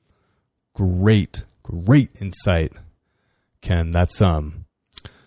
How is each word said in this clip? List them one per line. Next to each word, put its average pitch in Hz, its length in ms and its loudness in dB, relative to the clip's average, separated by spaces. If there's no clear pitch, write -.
Great, 95 720 0
great 110 460 2
insight, 90 540 -2
Ken. 85 300 -2
That's, 87 300 0
um, 80 440 -2